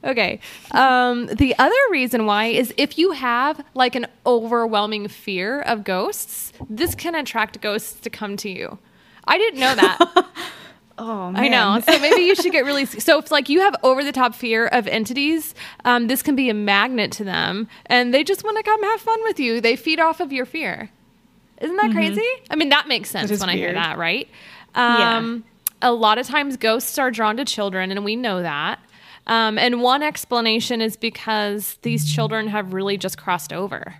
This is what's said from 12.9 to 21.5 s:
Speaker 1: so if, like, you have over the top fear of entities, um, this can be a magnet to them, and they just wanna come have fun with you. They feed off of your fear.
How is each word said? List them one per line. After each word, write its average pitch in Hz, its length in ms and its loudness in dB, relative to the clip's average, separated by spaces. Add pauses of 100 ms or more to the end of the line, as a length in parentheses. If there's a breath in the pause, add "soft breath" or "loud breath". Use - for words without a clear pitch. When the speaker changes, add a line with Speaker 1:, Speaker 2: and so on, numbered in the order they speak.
Speaker 1:
so 311 160 6
if, 302 120 -4
like, 285 180 2
you 294 120 4
have 403 220 4
over 262 220 4
the 285 80 -4
top 254 220 0
fear 226 320 0
of 226 200 2
entities, 277 680 -2 (320 loud breath)
um, 240 220 2
this 262 140 0
can 285 140 0
be 226 140 2
a 214 40 0
magnet 208 580 0
to - 120 -8
them, 190 440 -4 (180 loud breath)
and 247 260 2
they 277 100 6
just 381 220 -2
wanna 427 180 -2
come 427 200 2
have 415 180 0
fun 453 220 0
with 440 180 -2
you. 233 220 0
They 233 140 4
feed 311 220 -2
off 320 220 2
of 320 100 -4
your 262 140 -4
fear. 247 460 -8 (680)